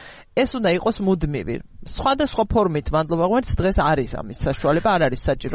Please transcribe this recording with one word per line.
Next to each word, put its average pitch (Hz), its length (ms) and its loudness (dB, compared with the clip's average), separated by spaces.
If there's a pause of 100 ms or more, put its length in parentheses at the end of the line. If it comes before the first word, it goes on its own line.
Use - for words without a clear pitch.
(340)
ეს 254 240 2
უნდა 208 160 2
იყოს 214 240 0
მუდმივი. 147 580 0 (300)
სხვადასხვა 269 640 0
ფორმით, 180 400 2
მადლობა 160 400 0
ღმერთს, 247 240 0
დღეს 190 240 2
არის 143 400 2
ამის 107 240 -12
საშუალება, 151 480 2
არ 180 160 2
არის 123 160 -2
საჭირო, 135 320 -2